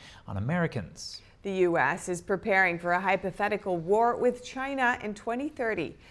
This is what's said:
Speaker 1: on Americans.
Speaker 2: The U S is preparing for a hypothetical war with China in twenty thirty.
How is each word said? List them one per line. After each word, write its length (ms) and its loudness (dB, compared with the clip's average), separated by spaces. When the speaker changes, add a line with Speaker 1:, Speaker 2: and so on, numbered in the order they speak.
Speaker 1:
on 120 -6
Americans. 800 -4
Speaker 2:
The 100 -6
U 260 4
S 320 2
is 100 -4
preparing 580 2
for 140 0
a 80 2
hypothetical 800 0
war 360 4
with 300 0
China 580 -2
in 120 -6
twenty 340 -6
thirty. 480 -4